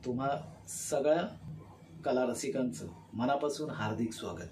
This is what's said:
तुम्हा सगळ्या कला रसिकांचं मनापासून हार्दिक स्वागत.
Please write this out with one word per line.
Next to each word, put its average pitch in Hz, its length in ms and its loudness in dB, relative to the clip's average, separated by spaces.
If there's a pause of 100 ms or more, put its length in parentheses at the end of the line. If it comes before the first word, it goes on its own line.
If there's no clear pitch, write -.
तुम्हा 127 240 0 (600)
सगळ्या 151 320 6 (840)
कला 127 200 6
रसिकांचं 120 640 0 (260)
मनापासून 143 560 2
हार्दिक 110 440 0
स्वागत. 82 380 -6